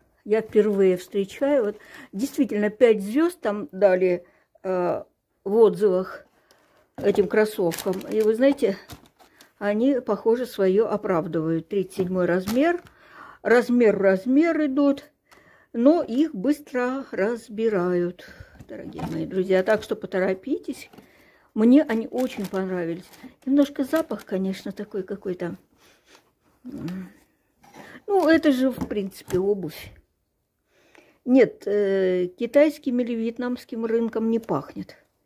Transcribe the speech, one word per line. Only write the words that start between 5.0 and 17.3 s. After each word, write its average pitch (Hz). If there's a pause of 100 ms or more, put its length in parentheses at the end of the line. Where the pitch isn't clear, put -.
в 202
отзывах 190 (720)
этим 196
кроссовкам. 202 (100)
И 214
вы 220
знаете, 262 (800)
они, 233
похоже, 233
свое 202
оправдывают. 165
Тридцать 190
седьмой 185
размер. 220 (580)
Размер 233
в 196
размер 269
идут, 277 (680)
но 277
их 285
быстро 262
разбирают, 196 (420)